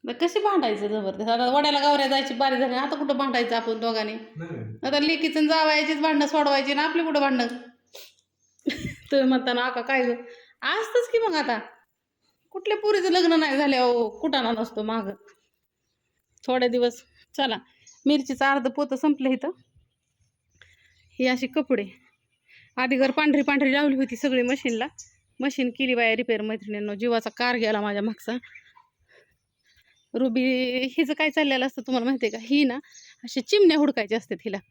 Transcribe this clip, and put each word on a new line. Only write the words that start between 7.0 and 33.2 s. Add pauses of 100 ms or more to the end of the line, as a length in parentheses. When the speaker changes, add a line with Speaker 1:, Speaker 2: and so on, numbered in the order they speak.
Speaker 1:
कुठं
भांडणं? (1160)
<laughs>
तुम्ही
म्हणता
ना,
"आका
काय
गं?" (480)
असतंच
की
मग
आता. (920)
कुठल्या
पोरीचं
लग्न
नाही
झाल्यावर
कुटाणा
नसतो
मागं. (1300)
थोडे
दिवस (340)
चला. (500)
मिरचीचं
अर्ध
पोतं
संपलं
इथं. (1700)
ही
अशी
कपडे, (920)
आधी
घर
पांढरी
पांढरी
लावली
होती
सगळी
मशीनला, (540)
मशीन
केली
बाया
रिपेअर
मैत्रिणींनो,
जीवाचा
कार
गेला
माझ्या
मागचा. (1800)
रुबी (560)
हिचं
काय
चाललेलं
असतं
तुम्हाला
माहिती
आहे
का,
ही
ना (480)